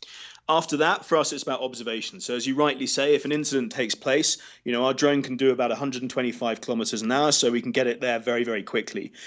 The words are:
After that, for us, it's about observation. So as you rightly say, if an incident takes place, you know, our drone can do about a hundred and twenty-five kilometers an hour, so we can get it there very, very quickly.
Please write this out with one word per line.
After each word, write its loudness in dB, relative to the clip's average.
After 2
that, 2
for 4
us, 2
it's -8
about -4
observation. -6
So -4
as -4
you 0
rightly 2
say, 4
if 0
an -2
incident 0
takes -2
place, 0
you 0
know, 2
our 2
drone 4
can -6
do 6
about 0
a 0
hundred -4
and -6
twenty-five -2
kilometers -4
an -2
hour, 4
so 4
we 2
can -6
get 2
it -2
there 0
very, 0
very -2
quickly. -6